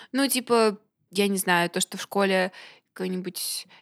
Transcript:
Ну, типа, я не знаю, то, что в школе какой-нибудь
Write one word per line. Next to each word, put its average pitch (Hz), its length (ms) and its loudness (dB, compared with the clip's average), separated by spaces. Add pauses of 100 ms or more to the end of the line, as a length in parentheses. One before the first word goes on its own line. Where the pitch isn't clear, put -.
(140)
Ну, 269 140 2
типа, 226 500 2 (340)
я 202 160 2
не 196 100 0
знаю, 175 320 2
то, 185 120 -4
что - 160 -4
в - 40 -10
школе 190 500 0 (420)
какой-нибудь 185 720 -8 (140)